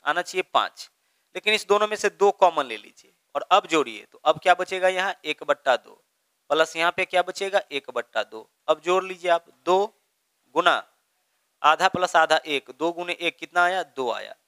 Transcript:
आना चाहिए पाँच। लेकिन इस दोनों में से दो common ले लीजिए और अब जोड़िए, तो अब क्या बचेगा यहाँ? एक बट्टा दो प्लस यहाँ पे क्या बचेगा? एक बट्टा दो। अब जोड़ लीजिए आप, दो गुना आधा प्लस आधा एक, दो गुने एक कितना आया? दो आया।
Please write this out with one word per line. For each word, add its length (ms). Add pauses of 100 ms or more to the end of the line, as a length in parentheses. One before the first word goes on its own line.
आना 160
चाहिए 220 (100)
पाँच। 360 (460)
लेकिन 180
इस 140
दोनों 200
में 80
से 140
दो 220
common 340
ले 120
लीजिए 360 (220)
और 160
अब 160
जोड़िए, 440
तो 140
अब 180
क्या 100
बचेगा 340
यहाँ? 280 (100)
एक 180
बट्टा 320
दो 260 (480)
प्लस 260
यहाँ 220
पे 80
क्या 160
बचेगा? 400 (100)
एक 180
बट्टा 340
दो। 260 (180)
अब 140
जोड़ 220
लीजिए 280
आप, 140 (200)
दो 360 (540)
गुना 280 (760)
आधा 260
प्लस 280
आधा 300
एक, 240 (100)
दो 120
गुने 220
एक 240
कितना 260
आया? 200
दो 280
आया। 240 (120)